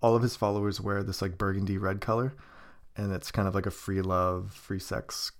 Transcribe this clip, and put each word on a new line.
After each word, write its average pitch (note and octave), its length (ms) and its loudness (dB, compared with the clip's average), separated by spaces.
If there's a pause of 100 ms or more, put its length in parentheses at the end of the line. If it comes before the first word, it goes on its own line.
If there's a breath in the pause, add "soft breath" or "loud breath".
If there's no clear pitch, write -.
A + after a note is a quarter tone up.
all A#2 140 8
of A#2 80 6
his A#2+ 120 0
followers G#2 460 0
wear G2+ 220 0
this, F#2+ 180 -4
like, F#2 160 -2
burgundy G2 400 0
red G2 240 -2
color, A#2+ 320 0 (640 loud breath)
and G2+ 140 -2
it's F2+ 200 -4
kind G2 160 2
of F#2 80 0
like G2 120 0
a F#2+ 40 -2
free F#2+ 300 -2
love, F#2 520 0
free - 260 -6
sex - 600 -6